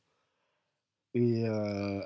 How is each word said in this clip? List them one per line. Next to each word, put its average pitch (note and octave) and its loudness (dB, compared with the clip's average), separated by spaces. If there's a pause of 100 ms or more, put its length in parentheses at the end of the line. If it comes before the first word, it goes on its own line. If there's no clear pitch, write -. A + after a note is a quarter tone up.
(1160)
Et, A#2 2
euh, G2+ -2